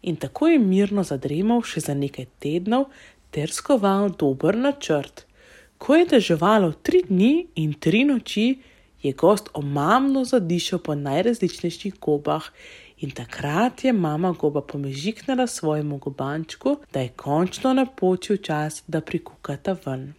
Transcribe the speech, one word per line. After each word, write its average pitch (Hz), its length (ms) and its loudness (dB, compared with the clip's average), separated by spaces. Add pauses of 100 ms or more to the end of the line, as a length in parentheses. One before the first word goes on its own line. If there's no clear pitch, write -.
In 165 140 -4
tako - 320 -2
je 330 120 6
mirno 202 440 2
zadremal 165 580 0
še - 180 -6
za 147 140 -4
nekaj 139 320 -4 (140)
tednov 190 460 0 (460)
ter 156 200 -4
skoval 202 580 2 (100)
dober 151 360 2
načrt. 240 720 -2 (520)
Ko - 180 2
je 339 100 8
deževalo 190 680 4 (100)
tri 339 240 4
dni 254 480 4
in 156 180 -2
tri 202 300 2
noči, 262 560 0 (440)
je 139 100 0
gost 196 400 2
omamno 208 720 0
zadišal 175 540 0
po 151 160 -4
najrazličnejših 175 1040 -2
gobah 151 440 0 (540)
in 139 140 -8
takrat 156 720 -2
je 262 100 4
mama 175 380 0
goba 147 300 -2
pomežiknila 175 840 -4
svojemu 151 500 -4
gobančku, 151 800 -4 (160)
da 139 60 -2
je 123 160 -4
končno 185 580 0
napočil 202 640 0
čas, 156 500 -6
da 156 140 -2
prikukata - 720 -6 (100)
ven. 135 340 -8